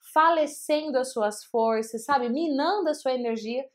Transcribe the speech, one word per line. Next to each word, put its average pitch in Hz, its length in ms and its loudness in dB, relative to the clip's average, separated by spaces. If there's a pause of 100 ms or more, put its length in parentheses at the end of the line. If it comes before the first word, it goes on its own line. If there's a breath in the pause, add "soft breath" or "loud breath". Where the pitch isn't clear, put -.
(140)
falecendo 302 840 2
as 254 120 -2
suas 214 340 -2
forças, 226 600 0
sabe? 254 240 2
Minando 311 580 0
a 302 60 0
sua 269 200 -2
energia 233 600 -4